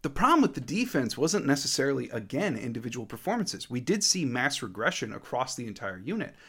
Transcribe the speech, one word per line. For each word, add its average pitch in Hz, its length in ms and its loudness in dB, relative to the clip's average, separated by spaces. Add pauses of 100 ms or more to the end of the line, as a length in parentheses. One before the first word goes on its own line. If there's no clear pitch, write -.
The 151 60 -2
problem 254 320 6
with 214 120 4
the - 80 -4
defense 135 560 -2
wasn't 165 300 2
necessarily, 139 640 2
again, 131 440 -2
individual 117 500 -6
performances. 180 640 -4
We 123 120 -2
did 202 220 2
see 185 200 4
mass 127 380 0
regression 110 500 -2
across 123 440 -4
the 120 120 -6
entire 98 300 -6
unit, 156 380 -4 (140)